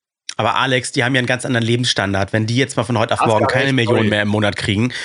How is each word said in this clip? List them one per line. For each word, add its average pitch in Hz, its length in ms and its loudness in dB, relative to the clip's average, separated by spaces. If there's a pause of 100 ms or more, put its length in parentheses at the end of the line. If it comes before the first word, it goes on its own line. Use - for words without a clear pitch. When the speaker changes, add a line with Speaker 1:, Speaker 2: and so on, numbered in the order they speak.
(360)
Speaker 1:
Aber 110 200 0
Alex, 127 360 0
die 127 120 0
haben 131 100 0
ja 131 40 2
einen 123 80 -2
ganz 127 180 -2
anderen 117 220 0
Lebensstandard. 101 640 0
Wenn 110 140 0
die 117 100 -2
jetzt 127 200 -2
mal 123 80 0
von 117 140 0
heute 113 160 0
auf 107 60 -2
Speaker 2:
Hast 127 80 2
Speaker 1:
morgen 110 160 4
Speaker 2:
du - 80 0
Speaker 1:
keine 127 140 0
Speaker 2:
recht, 135 80 0
Speaker 1:
Million 120 220 2
Speaker 2:
sorry. 110 120 2
Speaker 1:
mehr 104 140 2
im 104 60 0
Monat 104 280 0
kriegen, 110 360 -2 (120)